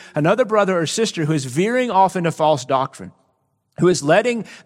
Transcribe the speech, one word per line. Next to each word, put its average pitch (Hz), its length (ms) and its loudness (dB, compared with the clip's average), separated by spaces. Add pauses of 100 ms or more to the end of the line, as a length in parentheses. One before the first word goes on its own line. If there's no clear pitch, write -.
(160)
another 190 300 2
brother 196 340 0
or 160 80 -2
sister 208 380 -4
who 151 80 0
is 135 120 -4
veering 214 460 -2
off 190 240 2
into 165 160 -2
false 156 340 0
doctrine, 131 460 -4 (680)
who 170 100 4
is 180 140 2
letting 208 440 0 (200)